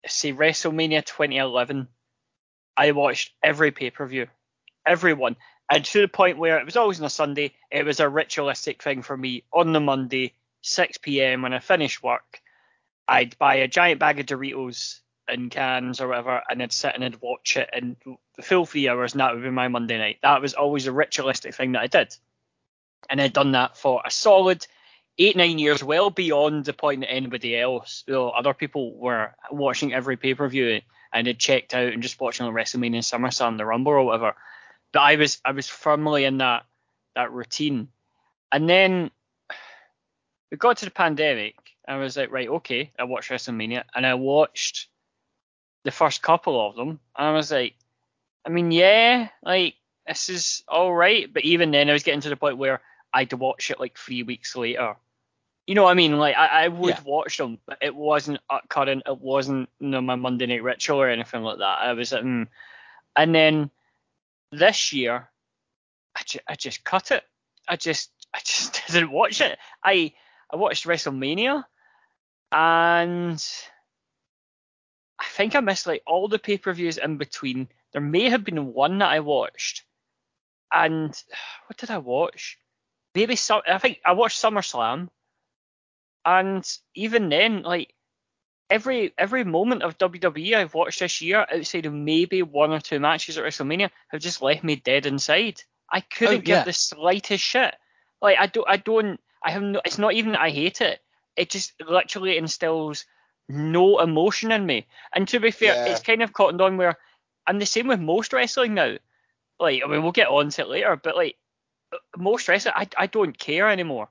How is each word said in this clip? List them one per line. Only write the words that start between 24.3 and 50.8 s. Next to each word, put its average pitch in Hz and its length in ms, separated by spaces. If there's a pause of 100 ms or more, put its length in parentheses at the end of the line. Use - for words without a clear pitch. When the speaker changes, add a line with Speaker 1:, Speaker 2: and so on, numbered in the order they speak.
Speaker 1:
eight, 190 180
nine 170 240
years, 147 240
well 165 260
beyond 151 560
the 143 80
point 143 280
that 127 100
anybody 123 460
else, 123 500
you 135 60
know, 127 160
other 123 240
people 139 420
were 117 380 (180)
watching 139 420
every 127 240
pay-per-view 127 640 (320)
and 117 140
had 120 120
checked - 340
out 123 200
and 117 100
just - 160
watching 123 260
WrestleMania, 117 540
SummerSlam, 117 580
the 107 80
Rumble 127 280
or 135 100
whatever. 113 320 (560)
But 147 100
I 147 140
was, 151 300
I 135 60
was 135 160
firmly 151 580
in 135 140
that, 123 260 (500)
that 123 160
routine. 131 560 (640)
And 156 180
then 185 420 (1400)
we 151 60
got 240 200
to 214 80
the 185 60
pandemic. 147 640 (320)
I 135 100
was 135 200
like, 131 140
"Right, 127 180
okay." 143 500
I 123 60
watched 123 260
WrestleMania 120 520 (120)
and 127 100
I 127 100
watched 139 720 (960)
the - 80
first - 300
couple 160 460
of 101 80
them. 147 240 (180)
And 147 100
I 151 40
was 156 200
like, 127 240 (720)
I 160 40
mean, 170 220
yeah, 220 580 (140)
like, 180 320 (300)
this 160 240
is - 380
all 175 260